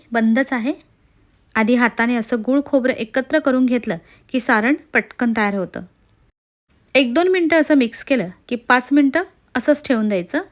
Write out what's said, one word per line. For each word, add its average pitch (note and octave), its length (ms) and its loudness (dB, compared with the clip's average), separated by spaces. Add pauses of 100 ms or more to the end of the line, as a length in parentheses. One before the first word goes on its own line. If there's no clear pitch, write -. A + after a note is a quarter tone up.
(120)
बंदच A3+ 400 0
आहे. B3 200 -4 (800)
आधी A3 200 2
हाताने A#3+ 420 0
असं A3+ 260 -4
गूळ C4 240 0
खोबरं C4 280 0
एकत्र C4 440 -4
करून C4 280 0
घेतलं A3+ 300 -2 (360)
की B3+ 80 -2
सारण A#3 340 2 (180)
पटकन A#3 400 -2
तयार G#3 220 0
होतं. F#3 280 -6 (1120)
एक B3+ 200 2
दोन F4 140 2
मिनटं E4+ 320 2
असं D4+ 160 2
मिक्स A#3+ 280 0
केलं A3 240 -2 (200)
की B3 100 -6
पाच B3 340 0
मिनटं C#4+ 300 4 (320)
असंच D4 300 0
ठेवून A3 240 0
द्यायचं. G#3 440 -4